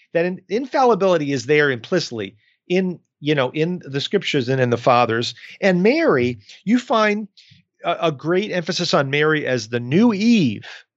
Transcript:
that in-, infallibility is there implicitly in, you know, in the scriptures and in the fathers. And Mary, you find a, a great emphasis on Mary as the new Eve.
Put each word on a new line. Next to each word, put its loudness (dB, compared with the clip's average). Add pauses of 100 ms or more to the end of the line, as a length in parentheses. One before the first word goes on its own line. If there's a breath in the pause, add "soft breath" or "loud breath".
(120 soft breath)
that 0
in-, -8
infallibility 2
is -4
there 4
implicitly -6 (320)
in, -2 (200)
you 0
know, 2
in -2
the -6
scriptures -2
and 0
in 2
the 0
fathers. 2 (280 loud breath)
And 2
Mary, 2 (220 loud breath)
you 2
find 0 (540 soft breath)
a, -2
a 0
great -2
emphasis -4
on 2
Mary 0
as -4
the -4
new 2
Eve. 0 (300)